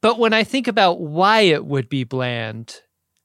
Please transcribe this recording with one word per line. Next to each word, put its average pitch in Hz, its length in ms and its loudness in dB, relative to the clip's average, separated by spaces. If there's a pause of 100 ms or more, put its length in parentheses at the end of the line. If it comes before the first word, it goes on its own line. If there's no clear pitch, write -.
But 226 180 2
when 226 140 2
I 220 120 2
think 247 240 -4
about 190 320 2
why 185 400 2
it 170 240 2
would 135 240 -4
be 135 160 -4
bland, 117 760 -8 (420)